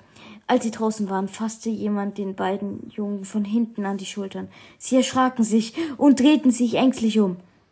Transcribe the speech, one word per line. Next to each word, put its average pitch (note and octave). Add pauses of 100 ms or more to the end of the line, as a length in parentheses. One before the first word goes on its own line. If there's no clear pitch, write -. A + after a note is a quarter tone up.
(480)
Als B3
sie A3+
draußen G#3+
waren, F#3+
fasste A3
jemand G3+
den G3
beiden G3
Jungen G3+
von G#3
hinten A3
an G3
die F#3+
Schultern. F#3+ (300)
Sie -
erschraken B3+
sich G#3+ (220)
und C#4
drehten C4
sich A#3+
ängstlich A3+
um. F#3 (360)